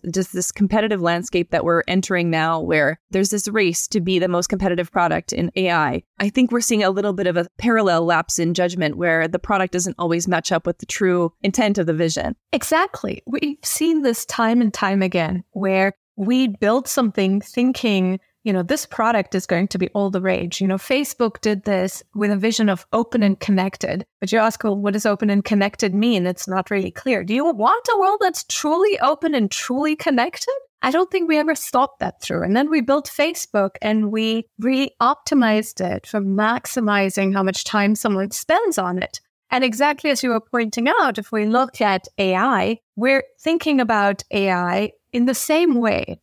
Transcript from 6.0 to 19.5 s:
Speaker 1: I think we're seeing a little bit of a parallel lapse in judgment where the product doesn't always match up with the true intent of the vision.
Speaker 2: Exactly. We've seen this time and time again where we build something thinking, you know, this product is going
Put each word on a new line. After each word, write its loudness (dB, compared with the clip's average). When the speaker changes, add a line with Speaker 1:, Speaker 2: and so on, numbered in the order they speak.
Speaker 1:
I 0
think 2
we're 0
seeing 0
a 2
little 0
bit -2
of 0
a 0
parallel 2
lapse 0
in 0
judgment 0
where 2
the -4
product -2
doesn't -4
always -2
match 0
up -2
with -2
the -18
true 0
intent 0
of 0
the 2
vision. -2
Speaker 2:
Exactly. -2
We've -4
seen 0
this 0
time 2
and 2
time 0
again 0
where 0
we 2
build 0
something 0
thinking, 0
you 0
know, 0
this -4
product 0
is -2
going 0